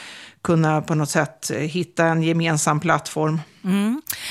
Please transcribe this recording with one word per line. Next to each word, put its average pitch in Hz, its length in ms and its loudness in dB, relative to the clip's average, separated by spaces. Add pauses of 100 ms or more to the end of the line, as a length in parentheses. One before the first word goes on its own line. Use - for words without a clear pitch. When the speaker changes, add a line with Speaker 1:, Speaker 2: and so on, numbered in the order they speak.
(440)
Speaker 1:
kunna 156 380 4
på 165 120 -2
något 151 160 0
sätt, - 400 -2
eh, 110 80 -4
hitta 165 480 -2
en 165 160 2
gemensam 160 580 2
plattform. 156 600 0 (240)
Speaker 2:
Mm. 202 380 0 (280)